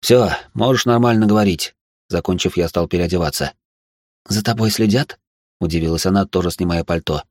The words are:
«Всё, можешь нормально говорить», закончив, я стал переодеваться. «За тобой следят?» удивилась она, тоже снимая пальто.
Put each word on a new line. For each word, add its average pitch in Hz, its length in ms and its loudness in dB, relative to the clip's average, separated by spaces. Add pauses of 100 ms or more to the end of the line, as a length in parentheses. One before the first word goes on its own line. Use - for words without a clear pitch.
«Всё, 120 300 4 (240)
можешь 123 320 0
нормально 117 400 4
говорить», 104 480 0 (340)
закончив, 87 480 -2
я 85 120 0
стал 85 180 -2
переодеваться. 85 640 -2 (760)
«За 104 160 -2
тобой 110 260 0
следят?» 107 480 0 (420)
удивилась 82 460 -2
она, 95 180 2
тоже 87 280 -2
снимая 85 320 -2
пальто. 80 460 -4